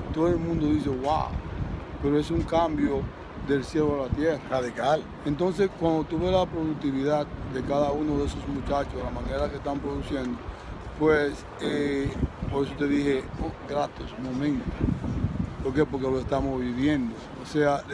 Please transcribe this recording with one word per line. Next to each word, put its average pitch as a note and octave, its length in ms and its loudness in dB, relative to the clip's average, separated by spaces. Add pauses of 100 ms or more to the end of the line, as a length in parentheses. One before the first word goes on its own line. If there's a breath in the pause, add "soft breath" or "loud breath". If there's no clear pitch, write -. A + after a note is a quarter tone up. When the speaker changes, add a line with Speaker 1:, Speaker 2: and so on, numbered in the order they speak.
(120)
Speaker 1:
todo D#3+ 160 4
el F3 80 4
mundo E3 300 0
dice, D3 240 2
"Wow", C3+ 380 0 (720)
pero C#3+ 160 4
es D3+ 120 0
un E3 120 2
cambio D3+ 580 2 (460)
del C#3 180 2
cielo D3 380 2
a B2+ 60 -2
la B2 60 0
tierra. D3+ 260 2 (100)
Speaker 2:
Radical. B2+ 520 2 (220)
Speaker 1:
Entonces, F3 460 2 (100)
cuando D#3+ 240 4
tú D#3+ 140 -2
ves F3+ 140 2
la F#3 120 6
productividad D3+ 840 0 (280)
de C3 80 -4
cada C#3+ 300 2
uno D3+ 260 0
de C#3+ 80 2
esos - 220 -4
muchachos, C#3 440 -2 (100)
la B2 80 -4
manera B2+ 380 -2
que D3 80 -6
están C#3 220 -4
produciendo, C#3 580 -4 (640 loud breath)
pues, D3+ 460 4 (160)
eh, C#3+ 500 0 (400)
por C#3 160 2
eso C#3 100 -8
te C#3+ 120 0
dije, C#3+ 340 2 (180)
"Oh, - 120 -2 (180)
gratos C#3+ 480 -4
momentos". C3 480 0 (960)
¿Por C3+ 100 0
qué? D3 140 4
Porque C3 240 -2
lo C3 80 2
estamos C3+ 420 0
viviendo. B2 540 2 (280)
O - 40 -12
sea, C#3+ 480 4